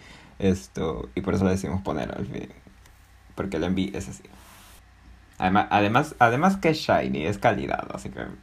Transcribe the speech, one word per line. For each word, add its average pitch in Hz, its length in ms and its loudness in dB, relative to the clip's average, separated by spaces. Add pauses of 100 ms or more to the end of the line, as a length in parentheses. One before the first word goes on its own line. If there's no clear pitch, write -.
(380)
esto, - 760 -2
y 98 60 -2
por 92 140 -2
eso 95 100 2
la 92 60 4
decidimos 95 320 -2
poner - 340 -4
al - 80 -6
fin, - 240 -10 (840)
porque - 240 -4
el 80 60 0
M 92 100 0
V 95 240 -2
es - 100 -8
así. - 140 -14 (1120)
Además, 95 340 2
además, 110 480 4
además 147 380 4
que 170 140 2
es 156 80 0
shiny, 71 480 0
es 101 100 0
calidad, - 560 0
así - 160 -10
que - 120 -12 (220)